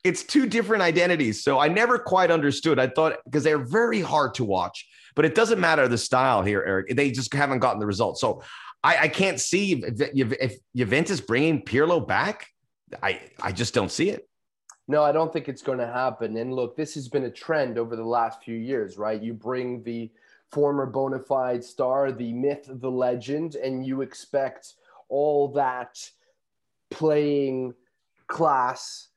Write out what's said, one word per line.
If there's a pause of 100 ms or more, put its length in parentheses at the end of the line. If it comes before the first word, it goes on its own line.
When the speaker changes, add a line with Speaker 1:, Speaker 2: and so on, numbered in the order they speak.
Speaker 1:
It's
two
different
identities.
So
I
never
quite
understood.
I
thought, (140)
'cause
they're
very
hard
to
watch, (260)
but
it
doesn't
matter
the
style
here,
Eric.
They
just
haven't
gotten
the
results.
So (400)
I,
I
can't
see
if,
if,
if (160)
Juventus
bringing
Pirlo
back. (540)
I, (200)
I
just
don't
see
it. (580)
Speaker 2:
No,
I
don't
think
it's
gonna
happen.
And
look,
this
has
been
a
trend
over
the
last
few
years,
right?
You
bring
the (400)
former
bona
fide
star,
the
myth,
the
legend,
and
you
expect (340)
all
that (800)
playing (540)
class